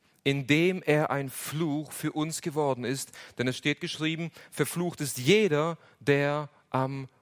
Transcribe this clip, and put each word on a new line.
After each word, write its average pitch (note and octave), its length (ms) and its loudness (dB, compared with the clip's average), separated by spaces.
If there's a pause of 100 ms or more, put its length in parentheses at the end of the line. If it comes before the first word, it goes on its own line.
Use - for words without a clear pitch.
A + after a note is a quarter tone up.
(240)
indem D3 580 2
er D3+ 280 2
ein C3+ 200 -2
Fluch D3 600 -4
für D3+ 200 -4
uns D#3 280 -4
geworden C#3 420 0
ist. C3 300 -4 (260)
Denn B2 80 0
es B2+ 100 0
steht - 240 -2
geschrieben, D#3+ 520 -4 (180)
verflucht E3+ 500 -2
ist C#3 180 -6
jeder, D#3+ 600 4 (220)
der C#3+ 500 2 (200)
am C3 380 -2 (140)